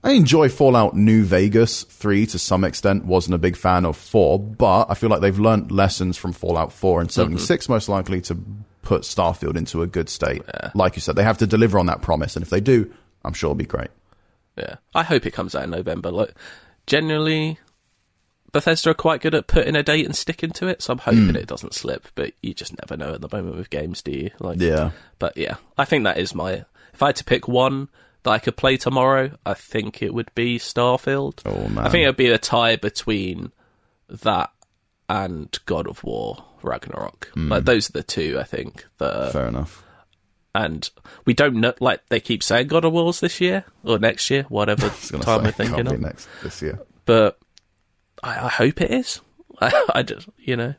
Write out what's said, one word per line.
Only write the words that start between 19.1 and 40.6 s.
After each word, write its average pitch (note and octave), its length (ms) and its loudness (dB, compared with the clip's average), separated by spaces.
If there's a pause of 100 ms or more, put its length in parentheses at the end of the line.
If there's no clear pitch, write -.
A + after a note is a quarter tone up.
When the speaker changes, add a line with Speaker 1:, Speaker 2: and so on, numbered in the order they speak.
Speaker 2:
good D#3+ 140 0
at - 120 -2
putting D3+ 280 2
a D3 80 2
date D3+ 220 2
and - 100 -6
sticking E3 360 -4
to F#3 160 -6
it, F#3 160 -4
so B2+ 100 -4
I'm B2+ 60 -4
hoping A2+ 300 6
Speaker 1:
Mm. D#2 80 2
Speaker 2:
it - 100 -6
doesn't - 260 -12
slip, - 420 -8
but - 180 -6 (100)
you - 100 -8
just - 260 -14
never - 180 -12
know D2+ 160 -8
at - 80 -12
the D2+ 140 -12
moment F2 220 -8
with F2+ 140 -12
games, D2+ 320 -6
do C#2+ 80 -8
you? C#2+ 180 -6 (100)
Like, F2 200 -6
Speaker 1:
Yeah. D#2+ 320 2 (280)
Speaker 2:
but - 180 -4
yeah, - 180 -4 (220)
I C#3 80 0
think C#3+ 180 0
that F#2+ 160 0
is - 160 -4
my, F#2 300 -6 (280)
if - 80 -4
I C#3 60 4
had C#3+ 100 2
to - 60 -10
pick - 240 0
one C3+ 400 0 (360)
that A#2 80 0
I A2 80 2
could - 180 -4
play C3+ 200 2
tomorrow, C3 540 2 (140)
I G2+ 80 -4
think - 500 -8
it A2 100 -4
would A#2 220 -6
be A#2+ 240 0
Starfield. C3 840 0
Speaker 1:
Oh, G1+ 240 -4
man. G#1 160 -2
Speaker 2:
I - 40 2
think E3+ 140 4
it C#3+ 40 6
would B2+ 100 0
be B2+ 120 4
a A2 80 4
tie A#2 380 2
between F#2+ 760 -4 (580)
that - 420 -2 (580)
and F2+ 560 -6
God E2 220 -4
of - 160 -12
War A1 400 -8 (180)
Ragnarok. - 760 -10
Speaker 1:
Mm. D#2 140 -2
Speaker 2:
Like, G2+ 160 0
those A#2 240 2
are - 40 -16
the - 100 -6
two, D2+ 360 -4
I C2 40 -6
think, - 420 -12 (120)
that C2 340 -4
Speaker 1:
Fair C2+ 160 -2
enough. C2 360 -6 (680)
Speaker 2:
And D#2+ 340 -4 (380)